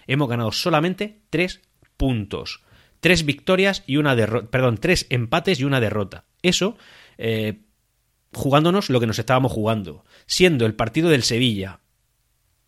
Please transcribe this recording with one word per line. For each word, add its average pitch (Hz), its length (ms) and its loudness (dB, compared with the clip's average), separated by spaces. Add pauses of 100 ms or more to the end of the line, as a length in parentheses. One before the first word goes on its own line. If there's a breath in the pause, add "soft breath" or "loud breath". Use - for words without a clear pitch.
hemos 135 220 0
ganado 117 240 -2
solamente 180 680 -2 (120)
tres 180 320 -4 (340)
puntos. 113 680 -4 (380 soft breath)
Tres 165 240 4
victorias 185 640 0
y 135 80 0
una 147 180 2
derro-, 110 360 0
perdón, 127 280 0
tres 170 320 0
empates 143 480 -2
y 131 60 -2
una 139 160 0
derrota. 101 460 -4 (160)
Eso, 180 340 0 (420 loud breath)
eh, 110 440 -4 (680)
jugándonos 156 580 0
lo 123 100 2
que 117 80 0
nos 107 100 -4
estábamos 127 320 2
jugando. 104 540 -4 (220 soft breath)
Siendo 156 380 2
el 110 100 2
partido 156 340 0
del 143 160 4
Sevilla, 101 560 -2 (880)